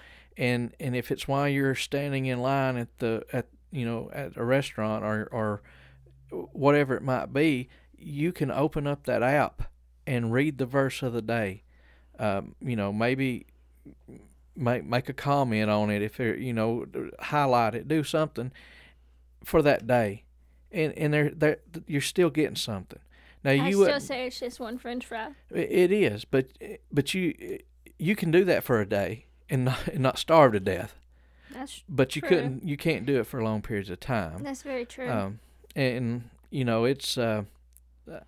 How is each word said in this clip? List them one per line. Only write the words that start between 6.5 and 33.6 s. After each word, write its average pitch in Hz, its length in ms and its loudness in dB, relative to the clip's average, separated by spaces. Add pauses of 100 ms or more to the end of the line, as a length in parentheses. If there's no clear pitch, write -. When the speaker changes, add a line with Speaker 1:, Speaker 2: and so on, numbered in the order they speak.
Speaker 1:
whatever 139 420 4
it - 60 -2
might 127 320 -2
be, 135 360 2 (280)
you 156 340 -2
can 139 200 -2
open 147 340 0
up 143 200 -4
that 110 180 0
app 135 400 2 (420)
and 117 260 -2
read 135 280 0
the 131 80 0
verse 135 340 0
of 127 120 -2
the 117 100 -2
day. 107 400 -2 (560)
Um, 101 420 -2
you 127 140 -4
know, 101 180 -2
maybe 127 540 0 (1080)
make, 120 300 0
make 120 240 -2
a 131 40 -6
comment 123 560 0
on 104 200 2
it 104 120 0
if 107 180 -6
it, 117 200 -2
you 123 140 -4
know, 113 320 -2 (340)
highlight 123 560 2
it, 110 120 -8
do 156 160 2
something 127 480 -2 (920)
for 165 180 2
that 139 240 4
day, 113 380 2 (480)
and, 156 260 -2
and 151 160 0
there, 151 160 4
there, 151 280 2 (300)
you're 143 140 0
still 175 280 2
getting - 260 0
something. - 440 -8 (440)
Now, 139 80 2
Speaker 2:
I - 40 4
Speaker 1:
you 139 60 4 (120)
Speaker 2:
still 196 60 4
Speaker 1:
wouldn't - 240 6
Speaker 2:
say 254 240 -6
it's 254 120 -10
just 247 200 -10
one 240 180 -8
French 247 280 -8
fry. 226 260 -10 (220)
Speaker 1:
I-, - 40 -2
it 175 340 4
is, 135 340 2
but, 135 220 2 (440)
but 139 220 0
you, - 460 -4 (400)
you 185 160 2
can 180 160 0
do 180 140 8
that 151 180 4
for 120 180 4
a 98 60 0
day 101 380 -2 (240)
and 131 160 2
not, 127 240 -2
and 151 100 -6
not 131 180 2
starve 151 360 8
to 101 80 2
death. 95 340 -4 (560)
Speaker 2:
That's - 380 -14
Speaker 1:
But 135 260 2
you 151 60 -4
Speaker 2:
true. - 80 -4
Speaker 1:
couldn't, 139 340 2
you 143 140 -4
can't 127 280 0
do 135 140 2
it 107 80 -2
for 120 160 -4
long 107 180 0